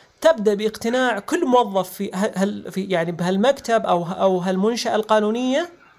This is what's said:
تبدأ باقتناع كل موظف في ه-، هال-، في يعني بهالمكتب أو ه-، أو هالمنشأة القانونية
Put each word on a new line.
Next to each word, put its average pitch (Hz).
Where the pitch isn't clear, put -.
تبدأ 214
باقتناع 233
كل 320
موظف 214
في 196
ه-، 208
هال-، 202
في 190
يعني 175
بهالمكتب 196
أو 180
ه-، 170
أو 185
هالمنشأة 202
القانونية 233